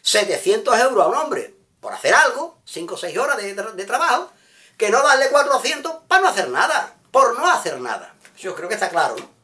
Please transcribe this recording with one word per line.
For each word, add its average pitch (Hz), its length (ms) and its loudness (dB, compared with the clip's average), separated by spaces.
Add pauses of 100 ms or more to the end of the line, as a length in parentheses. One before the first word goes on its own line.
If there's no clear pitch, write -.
setecientos 208 760 0
euros 240 260 4
a - 40 2
un 226 80 0
hombre 285 380 -6 (260)
por 104 120 -12
hacer 151 220 0
algo, 285 500 0
cinco 170 300 -12
o - 40 -12
seis 165 200 -8
horas 269 180 -2
de, 202 160 -8
de, 202 100 -10 (100)
de 190 120 -10
trabajo, 285 460 -2 (480)
que 208 120 0
no 254 120 4
darle 269 260 4
cuatrocientos 294 680 0 (100)
para 381 160 4
no 370 60 4
hacer 196 200 -2
nada, 214 480 -2 (140)
por 247 260 4
no 330 140 0
hacer 160 300 -2
nada. 110 340 -8 (240)
Yo 185 160 -10
creo 170 140 -10
que 214 60 -4
está 196 160 -4
claro, 156 260 0
¿no? 135 120 -14 (160)